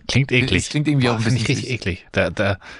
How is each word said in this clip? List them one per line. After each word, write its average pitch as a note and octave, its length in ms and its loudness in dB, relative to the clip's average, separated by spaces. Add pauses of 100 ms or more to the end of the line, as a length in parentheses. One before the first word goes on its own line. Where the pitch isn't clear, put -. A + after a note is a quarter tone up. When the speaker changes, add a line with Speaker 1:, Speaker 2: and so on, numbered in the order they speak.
Speaker 1:
Klingt C3+ 240 0
eklig. B2 320 2
Speaker 2:
es - 60 -6
klingt D3 180 -2
irgendwie C3+ 220 2
Speaker 1:
Boah, A#2 60 2
Speaker 2:
auch A2 40 -2
ein A2+ 60 -2
Speaker 1:
find A#2 140 2
Speaker 2:
bisschen A#2 160 0
Speaker 1:
ich G#2+ 100 -4
richtig B2+ 60 -8
Speaker 2:
süß. B2 40 -2
Speaker 1:
eklig. F#2 380 -6
Da, F2+ 180 0
da G2 280 0 (220)